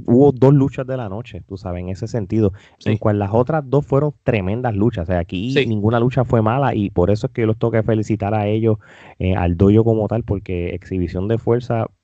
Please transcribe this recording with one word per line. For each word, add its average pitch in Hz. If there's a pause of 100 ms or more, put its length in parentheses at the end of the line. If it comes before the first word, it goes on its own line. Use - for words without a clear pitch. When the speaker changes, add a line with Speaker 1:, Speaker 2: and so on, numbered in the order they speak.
Speaker 1:
hubo 139
dos 131
luchas 135
de 131
la 117
noche, 98
tú 98
sabes, 90
en 90
ese 92
sentido, 107 (280)
Speaker 2:
Sí. -
Speaker 1:
en 107
cual 104
las 98
otras 127
dos 135
fueron 143 (100)
tremendas 113
luchas. 101
O -
sea, 90
aquí 95
Speaker 2:
Sí. 139
Speaker 1:
ninguna 110
lucha 123
fue 117
mala 120
y 101
por 90
eso 107
es -
que 123
yo 110
los 110
tengo 117
que 110
felicitar 107
a 104
ellos, 110 (420)
eh, 92
al 87
dojo 101
como 110
tal, 110
porque 92
Exhibición 92
de 113
Fuerza 117 (180)